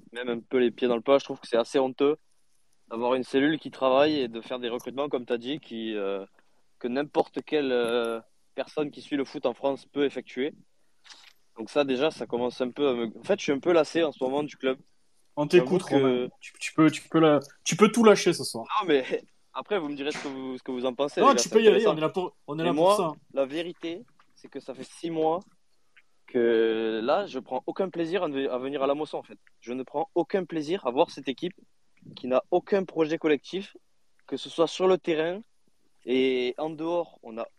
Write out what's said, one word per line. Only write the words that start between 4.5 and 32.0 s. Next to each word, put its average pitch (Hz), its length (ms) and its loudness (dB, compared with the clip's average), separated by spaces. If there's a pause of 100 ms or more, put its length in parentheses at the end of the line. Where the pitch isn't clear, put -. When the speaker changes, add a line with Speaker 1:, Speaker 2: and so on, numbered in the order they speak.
Speaker 1:
des 123 80 -6
recrutements, 123 400 -6
comme 127 160 -4
t'as 120 140 -2
dit, 131 200 -8
qui, 113 380 -8
euh, 98 280 -4 (540)
que - 80 -6
n'importe 139 580 -2
quelle, 143 280 -2
euh, 117 480 0 (340)
personne 147 360 -6
qui - 100 -16
suit 147 160 -6
le 135 80 -2
foot 143 220 -6
en 120 80 -2
France 139 380 -4
peut 143 120 0
effectuer. 131 500 -4 (1040)
Donc 110 120 -12
ça, 147 140 2
déjà, 135 260 0
ça 131 160 -8
commence 120 340 -4
un 127 100 -2
peu 147 180 0
à 127 60 2
me... 117 120 -2 (120)
En 117 60 -20
fait, 202 140 0
je - 60 -12
suis 151 80 0
un 139 60 0
peu 170 140 0
lassé 165 320 2
en 143 80 -2
ce - 100 -12
moment 135 200 -2
du 143 140 -10
club. 131 220 -2 (580)
Speaker 2:
On 147 100 0
t'écoute, 180 420 4
Speaker 1:
J'avoue 139 140 4
que 135 40 4
Speaker 2:
Romain. 123 220 0 (120)
Tu, - 200 -18
tu - 140 -10
peux, 156 160 6
tu - 180 -6
peux 160 100 2
la-, 156 220 6 (240)
tu 170 120 -2
peux 214 140 8
tout 226 140 4
lâcher 196 300 6
ce 127 100 -8
soir. 113 220 -8 (140)
Speaker 1:
Non, 196 80 -4
mais 139 160 4
<laughs> - 500 -8
après, 160 240 -4
vous 151 100 -4
me 143 80 -8
direz 143 160 -6
ce 143 60 -8
que 151 100 -8
vous, 131 300 -8
ce - 40 -20
que 131 100 -8
vous 123 120 -4
en 131 80 0
pensez, 139 280 -2
Speaker 2:
Non, 233 80 8
Speaker 1:
les 277 60 8
gars, - 80 0
Speaker 2:
tu - 60 -4
Speaker 1:
c'est - 60 2
Speaker 2:
peux 226 80 6
y 220 60 6
aller, 208 180 6
Speaker 1:
intéressant. 156 80 4
Speaker 2:
on - 20 -4
est 156 40 -4
là 156 100 2
pour, 180 260 -6 (100)
on 147 120 -8
est 160 40 -4
Speaker 1:
Mais - 20 0
Speaker 2:
là 175 100 0
Speaker 1:
moi, 180 220 6
Speaker 2:
pour 196 100 0
ça. 151 60 -4 (200)
Speaker 1:
la 135 140 0
vérité, 165 560 -10 (320)
c'est - 140 -20
que 135 120 -14
ça 127 140 -14
fait 127 120 -14
six - 240 -10
mois 160 300 0 (840)
que 113 760 2
là, 160 240 2
je 131 120 -10
prends 127 280 -6
aucun 185 220 -2
plaisir 170 340 -4
à, 175 40 0
à 135 320 -2
venir 135 240 -6
à 131 40 -6
la 143 80 0
Mosson, 151 220 -6
en 143 60 -8
fait. 107 160 -20 (220)
Je 117 120 -10
ne 131 100 -6
prends 147 320 -8
aucun 175 300 -2
plaisir 160 420 -6
à 127 40 -2
voir 147 200 0
cette - 180 -12
équipe 160 260 -6 (600)